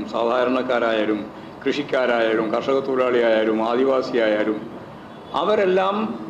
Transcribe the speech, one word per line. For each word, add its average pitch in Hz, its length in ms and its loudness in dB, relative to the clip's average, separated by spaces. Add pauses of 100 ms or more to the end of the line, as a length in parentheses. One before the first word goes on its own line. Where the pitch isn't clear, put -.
സാധാരണക്കാരായാലും 117 1080 0 (400)
കൃഷിക്കാരായാലും 120 920 0
കർഷക 127 280 0
തൊഴിലാളിയായാലും 120 800 2 (100)
ആദിവാസിയായാലും 117 920 2 (800)
അവരെല്ലാം 190 600 2 (340)